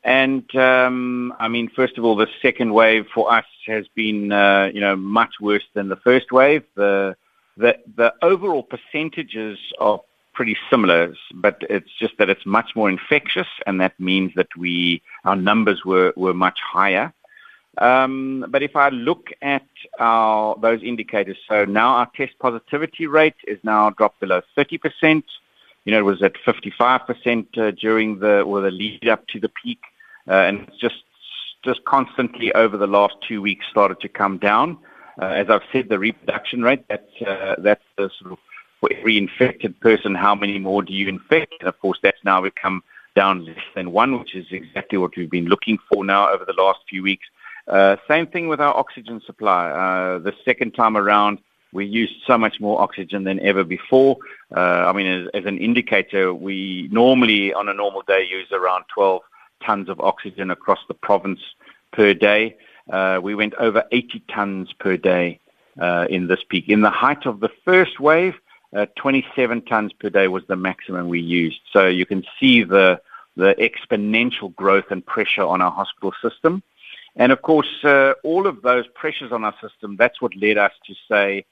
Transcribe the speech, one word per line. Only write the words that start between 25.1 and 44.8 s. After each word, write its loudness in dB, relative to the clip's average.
You -2
know, 4
it 4
was 2
at 2
fifty-five 0
percent, -4
uh, 0
during -2
the, 4
or -2
the 0
lead -8
up -2
to -12
the -4
peak, -10
uh, -2
and 2
it's -20
just, -6
just -4
constantly -2
over 2
the -2
last 2
two -6
weeks -6
started 2
to -12
come -2
down. 0
Uh, -4
as -2
I've 4
said, -2
the 0
reproduction -6
rate, 0
that's, -10
uh, -6
that's 0
the -4
sort -18
of, -18
for 0
every 0
infected -2
person, 2
how 2
many -4
more -2
do -8
you -4
infect? -2
And -4
of -8
course, -4
that's 0
now 4
become -6
down 2
less -18
than -8
one, 0
which -14
is -14
exactly -8